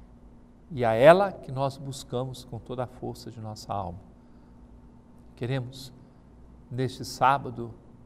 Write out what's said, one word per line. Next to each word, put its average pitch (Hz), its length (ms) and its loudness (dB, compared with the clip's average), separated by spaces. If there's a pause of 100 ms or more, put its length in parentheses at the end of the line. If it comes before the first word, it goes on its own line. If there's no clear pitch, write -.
(680)
e 123 160 -4
a 110 100 4
ela 175 360 10
que - 220 -14
nós 135 240 -4
buscamos 131 680 -8
com - 160 -14
toda 123 240 -8
a 120 60 -4
força 117 420 -12
de 113 100 -16
nossa 107 320 -10
alma. 95 280 -6 (1400)
Queremos, 123 560 -6 (760)
neste 123 360 -4
sábado, 127 680 0 (340)